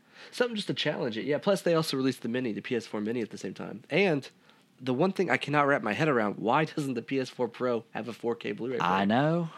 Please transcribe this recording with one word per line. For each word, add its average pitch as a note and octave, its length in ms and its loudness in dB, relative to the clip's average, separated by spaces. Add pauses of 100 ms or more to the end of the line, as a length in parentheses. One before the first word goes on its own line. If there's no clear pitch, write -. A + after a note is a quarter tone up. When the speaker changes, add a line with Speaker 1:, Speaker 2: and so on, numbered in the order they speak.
(300)
Speaker 1:
Something A#3+ 260 -2
just G#3 120 -6
to D3+ 60 -2
challenge D3 440 -2
it. - 80 -6
Yeah, D3 100 2
plus G3 240 2
they F3 140 2
also D#3+ 240 0
released C3 240 0
the A#2+ 60 -4
Mini, B2 240 -2
the G2 100 -6
P - 140 -4
S G#2+ 100 -4
four G#2+ 160 -6
Mini A#2 180 -2
at G#2 80 -4
the - 100 -16
same G2 140 -8
time. F2+ 380 -12
And D#3+ 360 2 (520)
the B2+ 140 -2
one D#3+ 180 2
thing F#3+ 200 0
I C3 80 4
cannot C#3+ 280 2
wrap C#3 160 4
my G#2+ 120 0
head C#3+ 140 2
around, A2+ 280 2
why C#3 300 2
doesn't C#3+ 280 -4
the A#2 80 -4
P C3+ 180 -4
S B2+ 100 -4
four A#2+ 180 -2
Pro A#2+ 440 -2
have A2 160 -8
a A2+ 40 -6
four A#2 220 -4
K A2+ 180 -6
Blu-ray A#2 260 -6
player? E2+ 120 2
Speaker 2:
I F#2+ 160 4
know. D#3 520 4